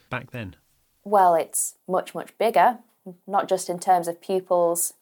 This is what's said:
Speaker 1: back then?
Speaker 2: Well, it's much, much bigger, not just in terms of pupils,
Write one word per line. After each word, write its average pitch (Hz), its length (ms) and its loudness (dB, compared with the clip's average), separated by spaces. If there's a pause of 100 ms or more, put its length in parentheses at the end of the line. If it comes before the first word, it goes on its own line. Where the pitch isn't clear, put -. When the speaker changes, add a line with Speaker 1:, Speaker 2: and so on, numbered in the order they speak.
Speaker 1:
back 123 220 -10
then? 104 260 -12 (480)
Speaker 2:
Well, 190 300 4
it's - 400 -4 (120)
much, - 280 -4
much - 240 -14
bigger, 220 400 4 (480)
not 190 240 -2
just 185 180 -2
in 175 100 -6
terms 175 300 0
of 170 140 -8
pupils, 175 800 0